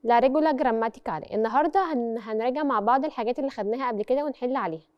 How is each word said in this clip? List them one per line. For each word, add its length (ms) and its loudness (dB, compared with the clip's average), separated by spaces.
La 120 6
regola 340 4
grammaticale، 800 -2
النهاردة 600 2
هن-، 280 -2
هنراجع 420 -2
مع 160 2
بعض 260 2
الحاجات 340 -4
اللي 100 -2
خدناها 380 -4
قبل 160 -4
كده 220 0
ونحل 300 -4
عليها. 320 -4